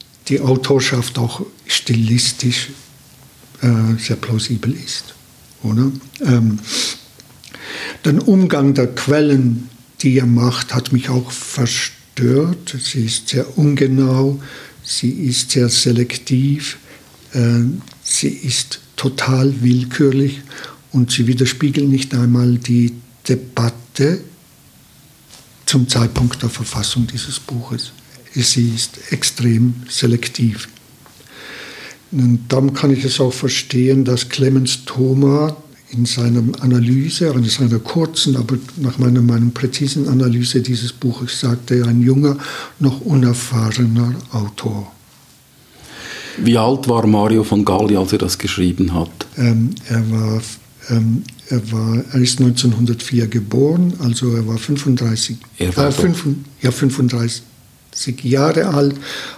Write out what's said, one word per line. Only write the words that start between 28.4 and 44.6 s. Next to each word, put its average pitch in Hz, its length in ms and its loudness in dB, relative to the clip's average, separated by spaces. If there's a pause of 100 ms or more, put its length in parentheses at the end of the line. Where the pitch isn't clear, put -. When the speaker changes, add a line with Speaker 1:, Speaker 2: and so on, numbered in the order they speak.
Speaker 1:
ist - 240 -8 (120)
extrem 120 640 0 (140)
selektiv. 117 800 -2 (1400)
Und 123 360 2
dann 135 260 2
kann 143 180 2
ich 127 120 0
es 127 160 -2
auch 127 120 2
verstehen, 131 720 0
dass 123 240 -2
Clemens 131 560 0
Thoma 139 720 2 (340)
in 120 160 0
seiner 120 360 0 (180)
Analyse, 131 640 2
in 127 180 2
seiner 113 360 2
kurzen, 160 560 0
aber 120 200 -2 (200)
nach 131 220 -4
meiner 123 240 4
Meinung 120 300 4
präzisen 135 540 -2
Analyse 123 540 2
dieses 120 320 -4
Buches - 480 -6
sagte, 123 440 0
ein 120 160 4
junger, 139 380 4 (400)
noch 135 220 0
unerfahrener 120 1120 2 (160)
Autor. 104 600 -6 (1500)